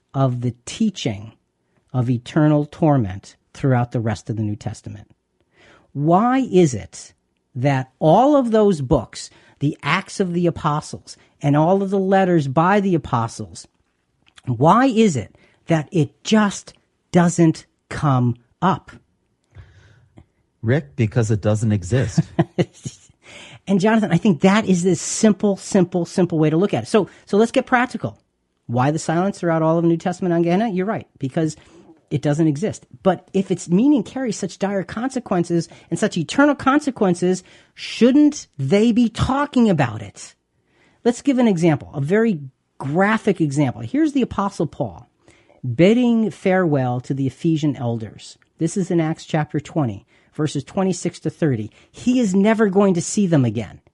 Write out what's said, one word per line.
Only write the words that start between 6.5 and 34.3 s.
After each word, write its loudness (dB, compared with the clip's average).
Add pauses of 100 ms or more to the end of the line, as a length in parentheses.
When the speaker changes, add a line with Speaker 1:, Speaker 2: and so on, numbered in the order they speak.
Speaker 1:
it -14 (420)
that -2
all 6
of 2
those 2
books, -4 (300)
the -2
Acts -4
of -2
the 0
Apostles, -4 (260)
and 2
all 4
of -4
the 0
letters 2
by 2
the 0
apostles, -6 (800)
why 4
is 2
it -8 (320)
that 0
it -2
just 0 (380)
doesn't 4 (240)
come 0 (260)
up? -2 (1700)
Speaker 2:
Rick, -2
because 0
it 0
doesn't 0
exist. 0 (380)
Speaker 1:
<laughs> -8 (560)
And 2
Jonathan, 2
I 4
think 0
that 4
is 0
the 2
simple, 0
simple, 0
simple -2
way 2
to 2
look 0
at -4
it. -12
So, 0 (160)
so -2
let's 2
get 0
practical. -4 (460)
Why 0
the -2
silence -2
throughout 0
all 2
of 0
the 2
New 2
Testament -4
on 0
Gehenna? 0
You're -4
right, -8 (100)
because -4 (540)
it -4
doesn't 0
exist. -4 (160)
But -2
if -2
its -6
meaning 2
carries -8